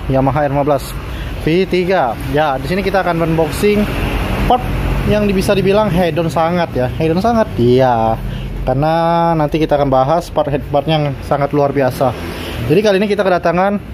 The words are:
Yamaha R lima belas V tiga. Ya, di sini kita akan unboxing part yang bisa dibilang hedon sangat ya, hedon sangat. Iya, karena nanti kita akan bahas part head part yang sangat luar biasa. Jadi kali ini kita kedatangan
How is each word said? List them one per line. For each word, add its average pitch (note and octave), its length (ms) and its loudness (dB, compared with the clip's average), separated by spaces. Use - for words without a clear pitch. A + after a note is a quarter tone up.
Yamaha C3+ 400 2
R C#3 80 -2
lima C#3+ 160 0
belas C#3 160 0
V F3 160 2
tiga. F3 480 0
Ya, D3 240 0
di C3+ 80 -6
sini F#3 160 -2
kita F#3+ 160 0
akan E3+ 240 0
unboxing E3 560 2
part B3 160 2
yang G#3 240 2
bisa F#3+ 240 0
dibilang G3 320 2
hedon E3+ 400 0
sangat E3+ 480 0
ya, B2 160 0
hedon D#3+ 320 0
sangat. A3+ 320 2
Iya, A#2+ 640 4
karena C#3+ 240 0
nanti D#3 240 0
kita D3+ 240 2
akan C#3 80 0
bahas C3+ 400 2
part D3 240 -2
head C#3+ 160 -2
part C#3+ 160 0
yang D3+ 400 -2
sangat C#3+ 320 -2
luar C#3+ 160 2
biasa. C3 400 0
Jadi E3 160 4
kali G3 160 2
ini G#3 80 0
kita G3+ 160 0
kedatangan F3+ 560 0